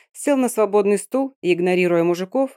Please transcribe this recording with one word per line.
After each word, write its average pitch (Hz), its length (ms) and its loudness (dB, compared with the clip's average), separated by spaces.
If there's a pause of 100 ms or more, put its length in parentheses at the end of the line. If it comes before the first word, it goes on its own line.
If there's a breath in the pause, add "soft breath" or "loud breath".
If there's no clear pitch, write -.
(120)
сел - 260 -2
на 254 100 0
свободный 208 520 0
стул 269 420 -4
и, 180 120 0
игнорируя 175 500 2
мужиков, 185 540 -2